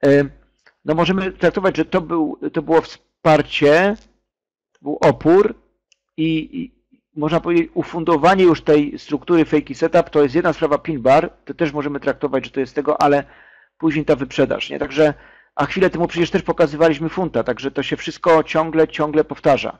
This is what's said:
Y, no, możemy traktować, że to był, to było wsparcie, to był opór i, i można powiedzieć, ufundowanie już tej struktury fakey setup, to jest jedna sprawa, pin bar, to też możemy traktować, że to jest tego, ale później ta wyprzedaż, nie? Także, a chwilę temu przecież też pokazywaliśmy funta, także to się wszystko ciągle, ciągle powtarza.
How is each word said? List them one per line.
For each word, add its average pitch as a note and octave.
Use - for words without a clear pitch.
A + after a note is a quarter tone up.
Y, C#3+
no, D3+
możemy F#3+
traktować, F3+
że D#3+
to F#3
był, D3+
to E3
było D#3
wsparcie, D#3
to -
był D3
opór E3
i, D#3+
i -
można D3+
powiedzieć, E3+
ufundowanie E3+
już E3
tej D3
struktury D#3
fakey C#3+
setup, E3
to D3
jest C3
jedna E3+
sprawa, D3
pin D3
bar, C#3+
to C#3
też D3
możemy C#3+
traktować, C3+
że B2
to -
jest C3
tego, D3
ale C#3+
później D#3
ta D3+
wyprzedaż, C3
nie? D3
Także, D3
a C#3+
chwilę F#3
temu E3+
przecież E3+
też F#3
pokazywaliśmy D#3
funta, D3
także C3
to C#3
się D3
wszystko -
ciągle, D#3+
ciągle D3+
powtarza. B2+